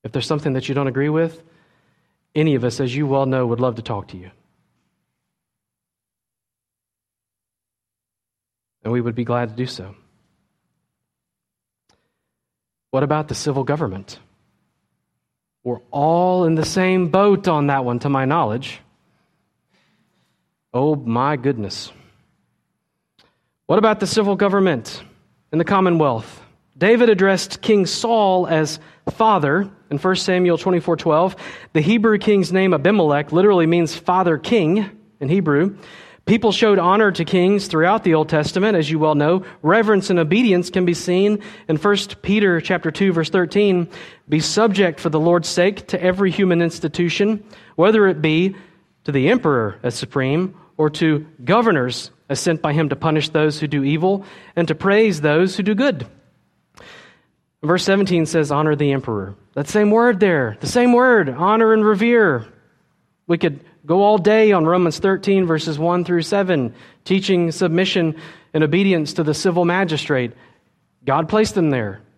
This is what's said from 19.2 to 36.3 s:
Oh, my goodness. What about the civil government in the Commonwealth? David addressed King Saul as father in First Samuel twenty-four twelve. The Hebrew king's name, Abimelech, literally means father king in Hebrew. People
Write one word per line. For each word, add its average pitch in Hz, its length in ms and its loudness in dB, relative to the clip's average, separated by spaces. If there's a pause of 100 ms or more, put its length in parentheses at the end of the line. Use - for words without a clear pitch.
Oh, 143 240 0
my 127 400 -2
goodness. 120 540 -6 (1800)
What 180 120 2
about 214 220 2
the 202 60 -2
civil 202 300 0
government 190 680 -2 (480)
in 151 80 -2
the 165 60 0
Commonwealth? 165 800 0 (340)
David 226 320 4
addressed 190 540 0
King 202 240 2
Saul 196 600 0
as 156 320 -2 (340)
father 190 580 2 (200)
in 143 80 -4
First 185 260 -2
Samuel 180 340 0
twenty-four 175 380 -2
twelve. 170 400 0 (360)
The 160 80 2
Hebrew 214 380 2
king's 196 340 0
name, 190 220 2
Abimelech, 151 560 0
literally 180 360 4
means 170 280 0
father 180 440 0
king 196 520 0 (300)
in 139 80 -6
Hebrew. 165 500 0 (480)
People 220 240 2